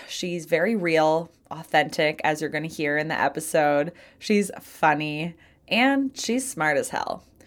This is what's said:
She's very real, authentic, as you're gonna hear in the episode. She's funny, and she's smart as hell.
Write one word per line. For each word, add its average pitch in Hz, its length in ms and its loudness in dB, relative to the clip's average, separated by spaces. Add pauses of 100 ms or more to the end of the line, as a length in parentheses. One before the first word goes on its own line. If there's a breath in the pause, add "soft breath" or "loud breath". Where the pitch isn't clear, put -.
She's 175 380 -6
very 165 280 2
real, 165 560 2 (220)
authentic, 156 720 0
as 151 160 0
you're 151 100 -4
gonna 156 180 -6
hear 147 300 -2
in 151 120 -2
the 156 100 -4
episode. 147 720 2 (260 loud breath)
She's 202 320 0 (120)
funny, 151 760 -2 (320 soft breath)
and 269 500 2
she's 254 320 -2
smart 151 280 0
as 127 120 0
hell. - 360 -6 (220 loud breath)